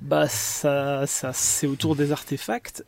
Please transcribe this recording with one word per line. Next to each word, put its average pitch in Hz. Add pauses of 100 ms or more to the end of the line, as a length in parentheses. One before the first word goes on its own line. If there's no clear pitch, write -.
bah, 151
ça, 139
ça, 131
c'est -
autour 143
des 147
artefacts, -